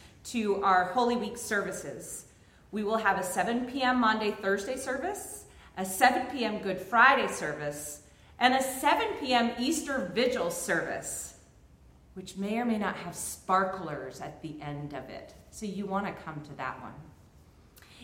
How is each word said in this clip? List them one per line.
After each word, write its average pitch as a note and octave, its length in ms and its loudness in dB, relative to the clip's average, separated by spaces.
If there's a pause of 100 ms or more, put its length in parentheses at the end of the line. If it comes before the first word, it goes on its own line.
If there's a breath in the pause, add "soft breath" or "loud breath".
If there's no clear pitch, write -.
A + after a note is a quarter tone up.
(260 loud breath)
to G#3 380 0
our F#3 220 6
Holy A#3+ 300 2
Week G#3+ 220 -4
services. F3 880 -6 (460 soft breath)
We G#3+ 120 -2
will G#3+ 140 2
have G3 220 2
a F#3 40 -2
seven A#3 440 0
P C4+ 160 -2
M B3+ 160 4
Maundy, A3 320 2
Thursday G3+ 440 -2
service, C#4+ 680 -6 (340 loud breath)
a F#3+ 80 -2
seven B3 460 4
P B3+ 120 -4
M G#3 200 -2
Good F#3 160 -2
Friday A#3+ 520 6
service, D3 680 -6 (380 soft breath)
and B3+ 160 6
a C4 80 2
seven D#4 420 2 (140)
P B3+ 140 0
M A#3 260 4
Easter C4 560 -2
Vigil A#3 340 2
service, - 840 -4 (800)
which F#3+ 220 -12
may G#3 200 -2
or A#3+ 80 0
may A3 140 0
not F#3 160 -2
have E3+ 180 -10
sparklers F3 1040 -2
at D3 220 -12
the D3+ 220 -10
end D3 300 -8
of C3 180 -10
it. - 240 -14 (160)
So - 160 -10
you F#3+ 180 -6
want G3 220 -2
to - 160 -8
come D3+ 180 -8
to - 140 -14
that B2+ 260 -8
one. G#2 140 -14 (1080 loud breath)